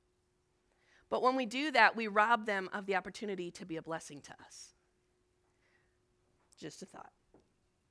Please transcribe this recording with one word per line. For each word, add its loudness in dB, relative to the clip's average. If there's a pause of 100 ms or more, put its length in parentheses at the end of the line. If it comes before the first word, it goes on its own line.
(1120)
But 0
when 4
we 2
do -2
that, 8
we -2
rob 4
them 0
of -6
the 0
opportunity -6
to -14
be -8
a -8
blessing -10
to -18 (140)
us. -20 (1900)
Just -12
a -14
thought. -20 (800)